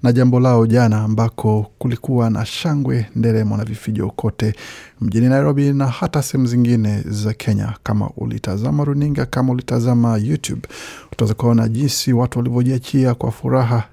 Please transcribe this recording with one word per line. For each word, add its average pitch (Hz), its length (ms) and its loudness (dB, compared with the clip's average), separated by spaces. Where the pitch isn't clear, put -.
na 123 100 4
jambo 127 280 4
lao 120 260 4
jana, 113 360 4
ambako 107 640 0
kulikuwa 120 520 -2
na 107 160 -2
shangwe, 131 600 -2
nderemo 110 400 2
na 107 80 -2
vifijo 107 460 -4
kote 107 440 -2
mjini 113 280 2
Nairobi 143 440 2
na 139 140 0
hata 139 360 -2
sehemu 131 240 0
zingine 117 640 2
za 104 240 -4
Kenya. 107 400 -2
Kama 104 340 -2
ulitazama 117 680 -4
runinga, 143 420 -2
kama 127 260 0
ulitazama 120 680 2
YouTube, 120 420 -4
utaweza 110 220 0
kuona 117 340 2
jinsi 127 440 0
watu 120 260 0
walivyojiachia 123 760 0
kwa 120 180 -4
furaha 123 600 0